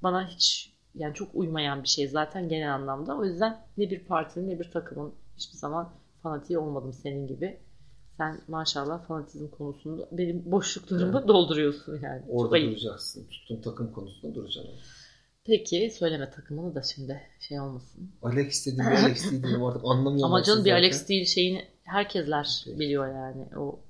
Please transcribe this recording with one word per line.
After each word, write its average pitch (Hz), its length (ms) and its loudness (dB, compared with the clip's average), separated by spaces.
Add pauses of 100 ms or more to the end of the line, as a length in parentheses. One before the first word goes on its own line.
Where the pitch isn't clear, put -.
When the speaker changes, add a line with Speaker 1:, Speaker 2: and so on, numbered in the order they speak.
Speaker 1:
bana 185 260 2
hiç - 440 0 (220)
yani 151 180 -6
çok - 220 -10
uymayan 151 480 -2
bir - 40 -6
şey 139 200 2
zaten 156 420 -2
genel 156 260 0
anlamda. 139 420 -4
O 208 80 -2
yüzden 202 320 0 (200)
ne 196 120 0
bir 185 160 -4
partinin 175 440 -2
ne 170 100 -4
bir 170 120 -10
takımın 147 420 -6 (240)
hiçbir - 200 -12
zaman 165 360 -6 (300)
fanatiği 160 360 -2
olmadım 139 340 -4
senin 139 340 -6
gibi. 143 320 -6 (580)
Sen 156 300 -4
maşallah 160 600 -4
fanatizm 147 400 -8
konusunda 147 640 -10
benim 175 400 -2
boşluklarımı 185 680 2
Speaker 2:
Evet. 262 80 0
Speaker 1:
dolduruyorsun 151 760 6
yani. 131 180 -8
Çok 120 200 0
Speaker 2:
Orada 113 140 6
Speaker 1:
ayıp. 143 160 4
Speaker 2:
duracaksın. - 580 -8
Tuttuğun - 320 -12
takım 113 320 -6
konusunda - 420 -12
duracaksın. - 380 -8 (720)
Speaker 1:
Peki 214 540 4
söyleme 156 300 0
takımını 151 460 -8
da 135 60 -4 (140)
şimdi 139 260 -8 (180)
şey 143 200 -8
olmasın. 131 520 -10 (100)
Speaker 2:
Alex 139 460 0
dedim, 127 240 2
bir - 120 8
Alex - 280 4
dedim 127 320 0
artık 123 220 0
anlamıyorlar 135 420 4 (100)
Speaker 1:
Ama 175 60 4
canım 208 220 6
bir 196 40 8
Speaker 2:
zaten. 180 140 8
Speaker 1:
Alex 185 260 4
değil 185 160 2
şeyini 185 400 2 (180)
herkesler 160 840 0
Speaker 2:
Peki. - 140 -8
Speaker 1:
biliyor 143 280 0
yani. 131 520 -8
O 143 200 -6 (100)